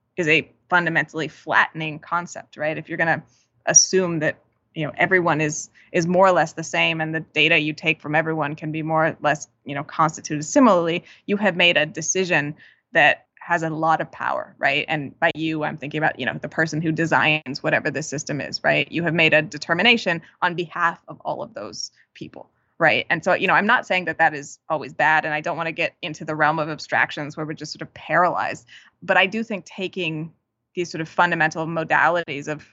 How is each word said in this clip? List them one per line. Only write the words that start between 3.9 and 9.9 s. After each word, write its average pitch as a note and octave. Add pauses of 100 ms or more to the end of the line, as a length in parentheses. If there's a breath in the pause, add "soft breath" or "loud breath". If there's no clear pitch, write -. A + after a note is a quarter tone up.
that D3+ (320)
you D#3
know, D3
everyone E3+
is, D3+ (220 soft breath)
is E3+
more F3+
or F#3
less E3
the E3
same E3
and D#3+
the D#3+
data D#3
you D3+
take D#3
from D3
everyone D#3+
can D#3
be D#3
more D#3+
or D3
less, C#3+ (160)
you C#3+
know, C#3
constituted D3+